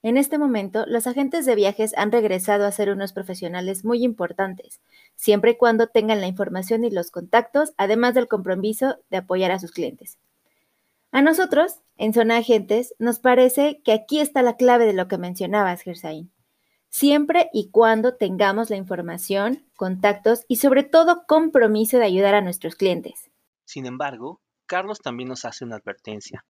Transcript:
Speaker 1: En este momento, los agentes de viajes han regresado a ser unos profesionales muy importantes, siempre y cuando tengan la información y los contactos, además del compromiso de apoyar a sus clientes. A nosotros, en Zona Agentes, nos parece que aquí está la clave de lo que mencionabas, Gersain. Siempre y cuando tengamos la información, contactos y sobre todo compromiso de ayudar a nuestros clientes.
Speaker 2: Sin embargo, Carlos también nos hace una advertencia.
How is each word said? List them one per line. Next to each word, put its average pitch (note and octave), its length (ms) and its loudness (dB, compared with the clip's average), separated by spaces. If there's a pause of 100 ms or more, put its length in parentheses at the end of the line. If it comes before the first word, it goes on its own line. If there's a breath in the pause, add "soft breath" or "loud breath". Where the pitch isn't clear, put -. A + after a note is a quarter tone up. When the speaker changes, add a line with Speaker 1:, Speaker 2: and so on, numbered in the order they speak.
Speaker 1:
En A3+ 160 0
este C#4 220 0
momento, A3 480 -2
los A#3 180 -2
agentes C4+ 400 -4
de B3+ 80 2
viajes G#3 420 0
han G#3 160 0
regresado G3+ 540 0
a G3+ 60 -2
ser G3+ 180 -2
unos G3 240 -6
profesionales F#3 720 -10
muy A#3 180 0
importantes, F#3+ 760 -6 (340 soft breath)
siempre G#3 360 2
y A#3 60 -2
cuando A#3 280 4
tengan A3 360 0
la F#3 60 -4
información F#3+ 560 -4
y A#3+ 60 -2
los F3 220 -6
contactos, A#3+ 640 0
además A3+ 380 0
del A#3+ 120 2
compromiso G#3 720 -4 (140)
de F#3+ 60 -4
apoyar F#3 340 -2
a F#3 80 -4
sus E3+ 120 -12
clientes. - 460 -10 (920)
A C4 100 2
nosotros, D#4+ 600 2 (160)
en G#3+ 180 -2
Zona A#3 220 4
Agentes, A3+ 600 0
nos A#3 220 -2
parece B3+ 640 4
que - 80 2
aquí D4+ 300 0
está C#4+ 200 0
la A#3+ 140 2
clave B3 320 4
de G#3 60 2
lo F#3 140 -2
que F#3 120 -6
mencionabas, F3+ 640 -2
Gersain. E3+ 500 -14 (640)
Siempre D4+ 600 2
y G#3 160 -4
cuando A3+ 480 4
tengamos G3+ 520 0
la G#3+ 60 -4
información, F#3+ 880 -6 (120)
contactos G3+ 720 0
y A#3 80 0
sobre C#4 260 4
todo E4 420 4
compromiso B3 720 2
de A#3+ 60 4
ayudar G3 320 2
a G#3 60 4
nuestros F3+ 340 -8
clientes. - 560 -4 (320)
Speaker 2:
Sin C3+ 220 -16
embargo, B2+ 560 -10 (240)
Carlos F#3+ 340 -8
también B2+ 300 -10
nos B2+ 160 -14
hace A#2+ 180 -14
una A#2 140 -12
advertencia. - 760 -16